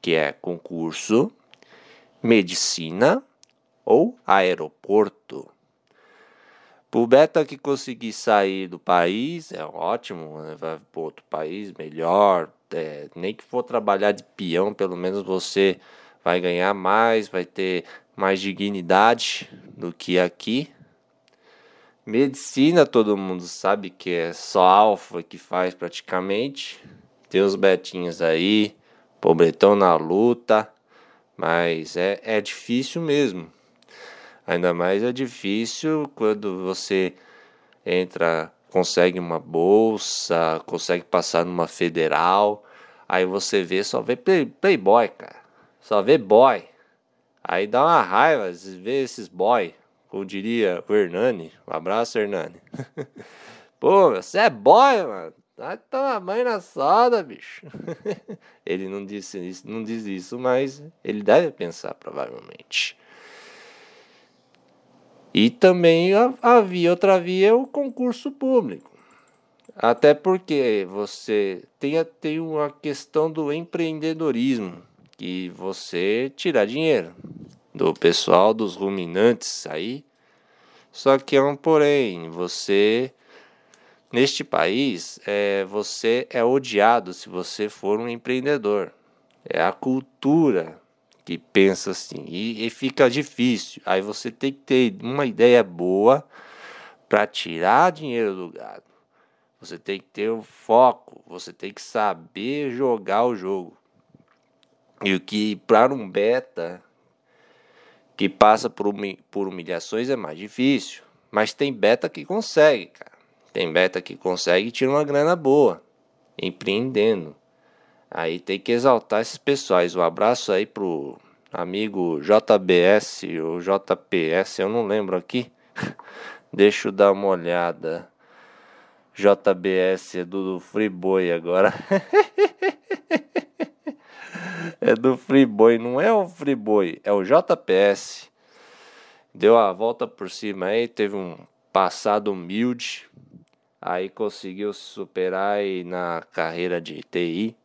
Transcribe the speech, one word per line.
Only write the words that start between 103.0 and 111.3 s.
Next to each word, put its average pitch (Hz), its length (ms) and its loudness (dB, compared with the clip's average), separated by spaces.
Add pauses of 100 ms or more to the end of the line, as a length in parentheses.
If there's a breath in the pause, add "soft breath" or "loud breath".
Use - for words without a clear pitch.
o 123 100 -2
jogo. 92 420 -8 (1300)
E 95 120 2
o 92 40 -2
que 107 360 -4 (120)
pra 120 260 4
um 110 160 -10
beta 95 720 -4 (1300 soft breath)
que 98 120 0
passa 110 400 4
por - 180 -4
humi-, 101 320 -6 (120)
por 98 160 -6
humilhações 92 640 -8
é 139 60 0
mais 80 220 -10
difícil. 123 640 -2 (300)